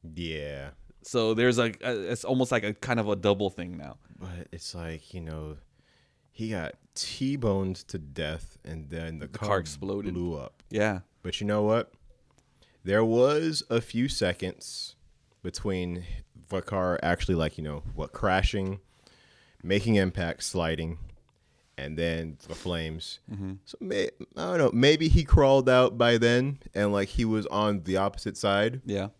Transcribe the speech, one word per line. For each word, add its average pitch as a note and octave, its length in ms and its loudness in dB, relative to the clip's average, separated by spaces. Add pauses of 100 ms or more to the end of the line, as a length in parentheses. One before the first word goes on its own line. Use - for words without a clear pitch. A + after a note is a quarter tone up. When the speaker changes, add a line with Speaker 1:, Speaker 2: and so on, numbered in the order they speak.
(160)
Speaker 1:
Yeah. D2 560 -8 (300)
Speaker 2:
So A2+ 320 0
there's, A#2 240 4
like, A#2 260 0
a, G#2+ 280 -4
it's A#2+ 120 -6
almost B2+ 280 0
like A#2 120 2
a G#2 100 -2
kind A#2 260 -2
of G#2 100 -2
a G#2 60 4
double G2+ 340 2
thing F2+ 280 -10
now. C#2+ 200 -14 (220)
Speaker 1:
But F2 320 -10
it's - 220 -14
like, E2 400 -10
you F2+ 80 -10
know, D#2 360 -10 (760)
he A2 160 -8
got F#2 240 -6 (220)
T-boned G#2+ 800 -2 (120)
to - 120 -10
death, D2+ 680 -8
and D#2+ 240 -12
then E2 300 -8
the D2 80 -12
Speaker 2:
The - 100 -14
car G#2+ 120 -6
Speaker 1:
car G2 100 2
Speaker 2:
exploded. F2+ 560 -6
Speaker 1:
blew F2 200 -4
up. - 340 -14
Speaker 2:
Yeah. G#2 300 0 (220)
Speaker 1:
But - 180 -6
you G#2 80 -4
know G#2 140 2
what? A2 320 2 (920)
There G#2 220 4
was D3 640 4
a A#2 100 2
few A#2+ 300 -2
seconds - 880 -4 (480)
between F2+ 600 -4 (460)
the F#2+ 120 -4
car F#2 420 0
actually, F2 320 2
like, D#2+ 220 0
you D#2+ 60 -8
know, D2 200 -8 (120)
what, D2+ 180 -8
crashing, F#2+ 680 0 (840)
making G2+ 340 2
impact, F#2 480 0
sliding, E2 540 -2 (800)
and C#2+ 200 -8
then E2 400 -2 (100)
the D#2+ 80 -10
flames. E2 640 -6 (120)
Speaker 2:
Mm-hmm. G2 220 -8 (120)
Speaker 1:
So - 140 -18
may-, G3 300 -2 (260)
I E3+ 140 -6
don't F3+ 80 0
know. D3 160 4
Maybe D3+ 360 6
he E3 140 6
crawled C3+ 460 6
out B2+ 280 6
by A#2+ 200 6
then, B2 420 4 (140)
and, G2+ 180 2
like, G2+ 180 2
he - 160 0
was A2 220 2
on G#2 360 0
the F#2 140 0
opposite G2 400 -2
side. A2 480 2
Speaker 2:
Yeah. G2 240 -2 (100)